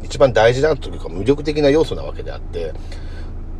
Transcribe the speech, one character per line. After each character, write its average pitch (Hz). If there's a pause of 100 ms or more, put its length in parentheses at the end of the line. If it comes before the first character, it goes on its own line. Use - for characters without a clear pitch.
一 -
番 139
大 113
事 135
な 156
と -
い 82
う -
か、 -
魅 90
力 143
的 151
な 143
要 156
素 -
な 76
わ 76
け 73
で 69
あ -
っ -
て、 82 (880)